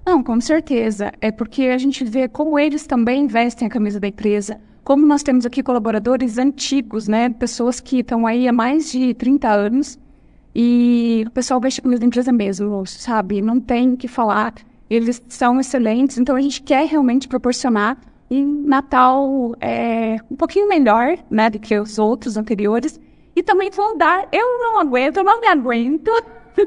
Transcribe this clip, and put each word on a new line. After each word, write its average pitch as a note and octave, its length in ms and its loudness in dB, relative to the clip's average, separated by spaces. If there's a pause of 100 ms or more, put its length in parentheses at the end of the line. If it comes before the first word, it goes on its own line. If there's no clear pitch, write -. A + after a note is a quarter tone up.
Não, F4 160 2
com A#3+ 200 -2
certeza. A3+ 800 -2
É G#3+ 100 -2
porque A3 360 -4
a B3+ 120 0
gente C4 260 -2
vê B3+ 220 -2
como D4+ 320 -2
eles D4 300 -2
também B3 400 0
vestem A#3 400 -2
a - 20 -4
camisa G#3 300 -4
da G3+ 80 -4
empresa. G#3 520 -4 (240)
Como C#4+ 200 4
nós D4 180 4
temos B3+ 220 2
aqui B3+ 180 -4
colaboradores A3+ 760 -2
antigos, B3+ 720 -2
né? A3+ 200 2
Pessoas A#3+ 500 -4
que - 200 -4
estão A#3 280 -2
aí B3 220 0
há A#3+ 60 2
mais C4+ 360 0
de B3+ 220 0
trinta B3+ 360 0
anos. G#3+ 500 0 (560)
E A#3+ 720 2
o A#3 40 -10
pessoal B3+ 300 -2
veste C4 200 -2
a - 20 -20
camisa B3 180 0
da A#3 60 0
empresa B3 260 0
mesmo, G3+ 540 -2
sabe? G#3 560 -4
Não A3+ 180 0
tem B3 320 0
o B3+ 60 -2
que B3+ 100 -10
falar. A3 460 -2 (340)
Eles A#3 400 -2
são B3 320 0
excelentes. B3+ 560 0
Então, B3+ 200 0
a C4 40 0
gente C#4 220 -2
quer D4 240 2
realmente C4+ 420 0
proporcionar A#3+ 680 -2 (320)
um C#4+ 360 -2
Natal, C4+ 920 2
é, A3+ 560 -2 (140)
um - 60 -8
pouquinho G4+ 300 0
melhor, C#4 520 4 (120)
né, A3 200 2
do G#3+ 80 -8
que G#3+ 200 0
os G#3+ 200 -6
outros G#3+ 400 0
anteriores. G#3+ 600 -2 (380)
E F4 60 0
também G4 280 2
vou G#4+ 280 -2
dar, E4+ 340 2
eu A#4+ 260 0
não A4+ 220 0
aguento, C4+ 380 0
eu G4 60 0
não A4 140 4
me A#4 100 0
aguento. C4 640 0
<laughs> A#4 260 -2 (280)